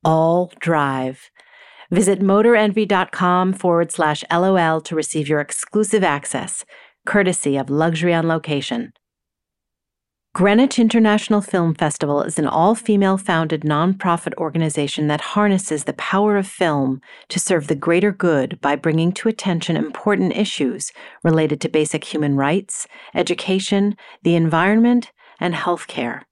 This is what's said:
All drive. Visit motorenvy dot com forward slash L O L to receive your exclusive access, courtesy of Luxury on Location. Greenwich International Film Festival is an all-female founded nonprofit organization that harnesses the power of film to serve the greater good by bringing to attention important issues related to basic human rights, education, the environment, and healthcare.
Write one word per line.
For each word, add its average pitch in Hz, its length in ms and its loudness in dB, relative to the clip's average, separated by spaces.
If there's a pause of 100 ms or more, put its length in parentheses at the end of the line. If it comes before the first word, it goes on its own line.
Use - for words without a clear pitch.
All 165 540 2
drive. 135 680 -2 (640)
Visit 185 300 2
motorenvy 214 680 4
dot 190 240 0
com 185 400 2
forward 170 400 0
slash 151 380 0
L 175 160 2
O 190 100 4
L 160 260 2
to 160 140 -8
receive 151 320 -4
your 151 140 0
exclusive 208 640 -2
access, 151 600 -4 (420)
courtesy 180 520 0
of 135 120 -4
Luxury 165 440 0
on 165 120 0
Location. 151 680 -4 (1400)
Greenwich 214 440 4
International 220 640 2
Film 170 320 0
Festival 147 480 -2
is - 160 -4
an 156 80 0
all-female 196 720 2
founded 160 440 -2
nonprofit 170 760 0
organization 151 720 -2
that 147 140 0
harnesses 190 640 -2
the 143 80 -4
power 202 440 0
of 190 80 -2
film 143 560 -2 (280)
to 180 100 -4
serve 165 260 0
the 160 80 -2
greater 170 380 0
good 160 500 0
by 143 140 0
bringing 160 380 0
to - 160 -2
attention 175 460 -4
important 185 600 -2
issues - 560 -4 (320)
related 156 380 2
to 156 80 -4
basic 156 340 -2
human 147 320 -2
rights, 151 500 -2 (300)
education, 190 800 -2 (260)
the 170 140 2
environment, 202 760 2 (280)
and 170 160 -2
healthcare. 135 680 -6 (100)